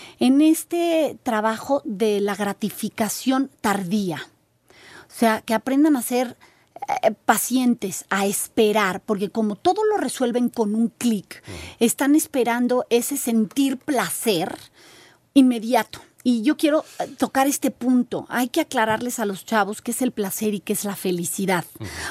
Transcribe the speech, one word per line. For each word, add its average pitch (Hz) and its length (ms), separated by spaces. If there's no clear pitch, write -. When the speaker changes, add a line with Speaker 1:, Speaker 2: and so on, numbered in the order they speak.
Speaker 1:
en 262 220
este 320 840
trabajo 220 640
de 208 340
la 202 160
gratificación 214 1120
tardía. 196 680
O - 120
sea, 220 220
que 233 120
aprendan 277 440
a 233 40
ser, 247 360
eh, 220 80
pacientes, 233 840
a 196 160
esperar, 202 800
porque 202 240
como 214 280
todo 370 260
lo 427 140
resuelven 247 520
con 214 260
un 226 120
clic, - 580
Speaker 2:
Ujú. 92 120
Speaker 1:
están 285 360
esperando 247 720
ese 240 280
sentir 254 600
placer 208 800
inmediato. 240 640
Y 240 220
yo 302 140
quiero, 302 260
eh, - 80
tocar 269 300
este 269 240
punto. 240 580
Hay 247 200
que - 120
aclararles 240 580
a 220 60
los 196 200
chavos 208 360
qué 240 100
es - 100
el 247 100
placer 208 420
y 202 60
qué - 140
es - 100
la 202 120
felicidad. 180 680
Speaker 2:
Ujú. 104 100